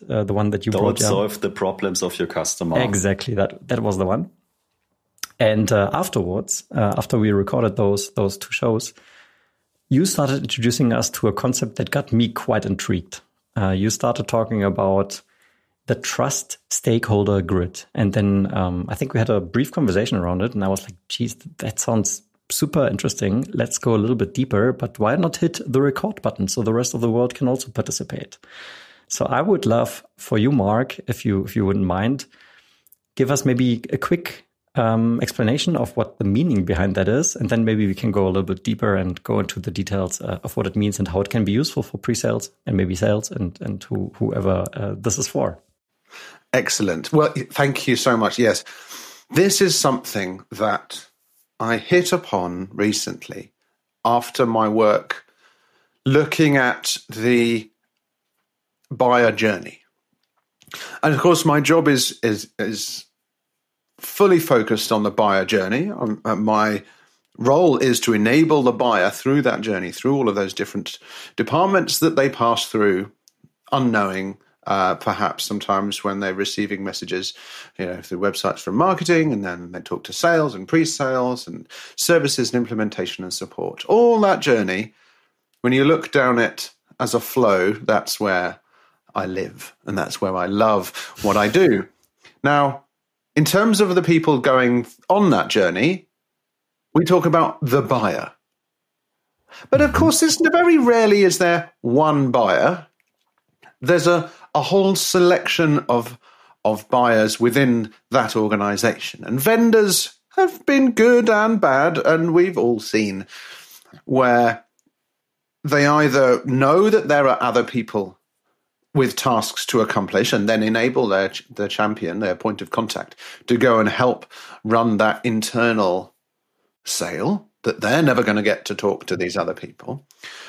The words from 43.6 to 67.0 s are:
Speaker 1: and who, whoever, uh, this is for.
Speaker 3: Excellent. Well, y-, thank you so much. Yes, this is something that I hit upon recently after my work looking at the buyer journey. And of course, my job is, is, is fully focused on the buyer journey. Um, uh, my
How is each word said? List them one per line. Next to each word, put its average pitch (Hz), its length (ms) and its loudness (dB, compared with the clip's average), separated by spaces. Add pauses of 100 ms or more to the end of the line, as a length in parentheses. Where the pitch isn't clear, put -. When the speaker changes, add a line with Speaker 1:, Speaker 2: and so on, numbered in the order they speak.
Speaker 1:
and 98 220 -8
who, 98 320 -8
whoever, 95 580 -2
uh, 101 240 -8
this 110 200 -4
is - 100 -6
for. 110 300 -4 (960)
Speaker 3:
Excellent. 92 580 -2
Well, 156 240 2
y-, 127 160 -6
thank 139 360 -2
you 123 100 2
so 123 180 2
much. 110 240 0
Yes, 107 240 2 (680)
this 190 300 2
is 185 160 4
something 98 720 -4
that - 580 -6 (500)
I 113 180 -2
hit 180 340 2
upon 95 600 -4
recently 101 800 -4 (540)
after 120 400 0
my 110 240 0
work 107 560 0 (800)
looking 147 500 2
at - 420 -2 (120)
the 117 600 0 (1200)
buyer 123 400 4
journey. 104 500 -2 (1200)
And 151 140 2
of - 40 -2
course, 165 260 4
my 147 140 4
job 151 280 2
is, 135 340 0
is, 107 280 -2 (100)
is 104 460 -8 (920)
fully 190 400 2
focused 113 520 0
on 107 120 2
the 101 80 -2
buyer 98 340 2
journey. 110 440 -2
Um, 110 340 -6
uh, 113 120 -2
my 107 480 0 (540)